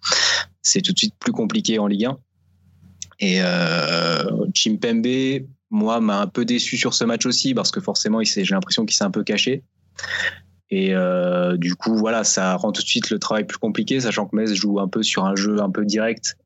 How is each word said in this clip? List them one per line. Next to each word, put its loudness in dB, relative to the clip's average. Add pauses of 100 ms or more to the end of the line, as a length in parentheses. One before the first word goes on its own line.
(640)
c'est 0
tout 0
de 0
suite 0
plus -4
compliqué 0
en 0
Ligue 0
un. -2 (1000)
Et, 2
euh, 0 (320)
Chimpembe, 0 (240)
moi, 0
m'a 2
un 0
peu 0
déçu -2
sur 0
ce 2
match 0
aussi, 0
parce 0
que -4
forcément, 0
il 0
s'est, 0
j'ai 0
l'impression 0
qu'il 0
s'est 2
un 0
peu -2
caché. 0 (1080)
Et, 2
euh, 2
du 0
coup, 0
voilà, 2
ça 2
rend 0
tout -2
de -2
suite 0
le 0
travail 0
plus -10
compliqué, 0
sachant -2
que -10
Metz 2
joue 0
un 0
peu -2
sur 0
un 2
jeu 0
un 0
peu -2
direct -2